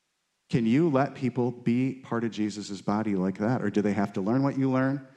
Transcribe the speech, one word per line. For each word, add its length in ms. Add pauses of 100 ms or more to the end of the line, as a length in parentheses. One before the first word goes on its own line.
(500)
Can 160
you 240
let 240
people 380
be 520
part 200
of 80
Jesus' 500
body 340
like 220
that? 240
Or 80
do 140
they 100
have 200
to 80
learn 200
what 160
you 140
learn, 340 (120)